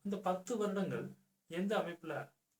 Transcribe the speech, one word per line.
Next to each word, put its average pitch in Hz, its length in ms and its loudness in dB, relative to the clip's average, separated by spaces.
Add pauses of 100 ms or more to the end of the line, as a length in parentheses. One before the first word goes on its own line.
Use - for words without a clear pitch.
இந்த 202 140 -2
பத்து 185 400 0
வருடங்கள் 190 480 2 (440)
எந்த 190 280 0
அமைப்புல 170 360 -2 (460)